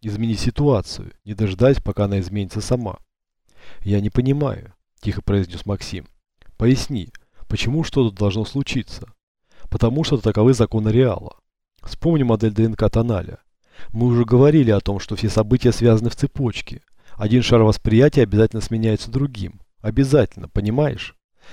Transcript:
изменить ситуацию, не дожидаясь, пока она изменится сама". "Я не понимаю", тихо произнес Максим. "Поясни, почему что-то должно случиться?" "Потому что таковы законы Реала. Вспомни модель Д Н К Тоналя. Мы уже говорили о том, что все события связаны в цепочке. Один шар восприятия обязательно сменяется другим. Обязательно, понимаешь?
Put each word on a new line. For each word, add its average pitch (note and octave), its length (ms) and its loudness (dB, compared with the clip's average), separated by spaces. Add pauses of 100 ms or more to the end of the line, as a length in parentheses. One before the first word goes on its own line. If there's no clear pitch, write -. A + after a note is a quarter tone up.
изменить A2 380 -4
ситуацию, C3 720 -2 (140)
не G2+ 80 -10
дожидаясь, A2 480 2
пока G2+ 240 -2
она G2 140 -2
изменится G2 420 -6
сама". A2+ 360 -4 (880)
"Я G2+ 160 0
не G#2 100 -2
понимаю", C3+ 640 -2 (280)
тихо - 200 -6
произнес F2+ 440 -4
Максим. G2 420 -8 (500)
"Поясни, B2 520 0 (380)
почему D3 360 -2
что-то A#2 320 0
должно G2+ 300 -2
случиться?" - 640 -6 (640)
"Потому B2+ 340 0
что C#3+ 140 0
таковы A2 360 4
законы A2 360 0
Реала. A2+ 480 0 (440)
Вспомни D#3+ 420 0
модель A2+ 280 2
Д A2 140 2
Н A2+ 100 -2
К G#2+ 140 0
Тоналя. G#2+ 500 -2 (540)
Мы A#2 140 0
уже A#2+ 180 4
говорили C3 460 6
о G2+ 100 2
том, G2 180 -4
что - 160 -8
все G#2+ 140 -2
события A2 420 2
связаны A2+ 380 2
в - 60 -6
цепочке. - 640 -6 (320)
Один A2 280 2
шар A#2 200 4
восприятия A2+ 640 4
обязательно G#2+ 380 2
сменяется A2 480 -2
другим. B2 520 -6 (180)
Обязательно, A2+ 680 0
понимаешь? B2 640 -2 (380)